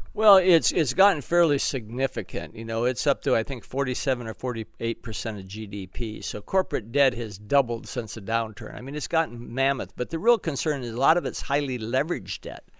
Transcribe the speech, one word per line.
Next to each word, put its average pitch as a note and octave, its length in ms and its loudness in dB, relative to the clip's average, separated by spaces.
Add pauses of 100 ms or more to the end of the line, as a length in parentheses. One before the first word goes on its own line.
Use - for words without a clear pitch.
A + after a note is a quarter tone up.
(140)
Well, G#3+ 220 8
it's, F3 380 6
it's C3+ 200 0
gotten F3+ 280 4
fairly E3 360 2
significant. A2+ 1000 -4
You A2+ 80 -8
know, A2+ 180 -2
it's B2+ 240 0
up C#3 140 2
to, C3+ 120 2
I A2+ 100 4
think, B2 200 -4
forty-seven B2+ 640 -2
or A2+ 60 -6
forty-eight A#2 680 -4
percent G#2+ 380 -6
of F#2+ 80 -10
G G#2 200 -8
D G2+ 200 -6
P. A2 340 0
So A2 200 -8
corporate C3 500 0
debt C3+ 220 4
has A2 240 -6
doubled A2+ 500 0
since A2+ 280 -6
the A2 60 -8
downturn. A2 540 -4
I G#2+ 60 -10
mean, C3+ 120 -8
it's D3+ 140 -6
gotten A#2+ 480 -2
mammoth. C3 400 0
But B2 140 -4
the E3 100 -4
real A3+ 180 6
concern C#3+ 460 -2
is A#2 100 -4
a A#2 60 -4
lot D3+ 180 6
of D3+ 80 0
it's A#2+ 160 -4
highly C#3 380 0
leveraged A#2+ 640 -2
debt, - 240 -10 (140)